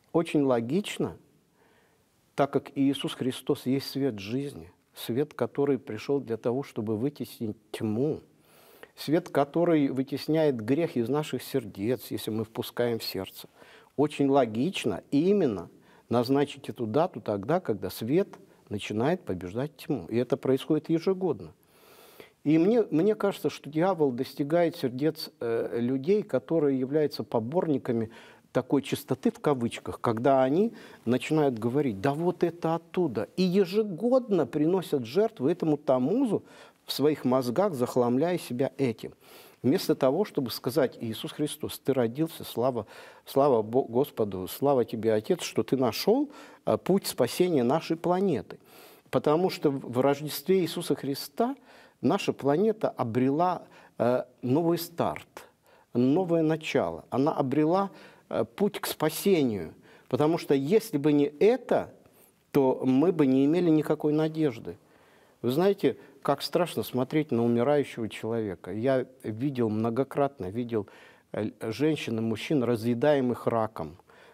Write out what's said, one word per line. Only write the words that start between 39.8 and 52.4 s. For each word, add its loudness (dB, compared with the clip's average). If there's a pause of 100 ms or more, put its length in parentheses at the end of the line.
того, 2
чтобы -6
сказать: -2
«Иисус -8
Христос, -6
ты -2
родился, -2
слава, -2 (380)
слава 4
Бо-, 0
Господу, -2
слава 2
тебе, 4
Отец, 2
что 0
ты 2
нашел, 4 (360)
э, 4
путь 2
спасения 2
нашей 2
планеты». 0 (520)
Потому 2
что 0
в, -6
в 0
Рождестве 0
Иисуса -4
Христа -4 (460)
наша 0
планета 0